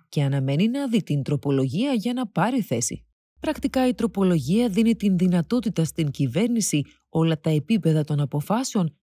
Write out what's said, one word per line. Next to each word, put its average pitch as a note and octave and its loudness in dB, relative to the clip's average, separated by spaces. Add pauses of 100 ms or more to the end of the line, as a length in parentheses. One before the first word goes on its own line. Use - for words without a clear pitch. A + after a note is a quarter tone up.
και D3 0
αναμένει C#3 0
να C#4 -4
δει A3 0
την C#3+ -2
τροπολογία C#3 -2
για A#3 -2
να B3+ -4
πάρει A3+ -2
θέση. - -6 (340)
Πρακτικά, C4 -2
η B3 0
τροπολογία F#3+ 2
δίνει A3 2
την F#3+ 2
δυνατότητα F3+ 0
στην D3+ -2
κυβέρνηση D#3 0 (260)
όλα E3 0
τα E3 -2
επίπεδα D#3 2
των D3 -2
αποφάσεων F#3+ -2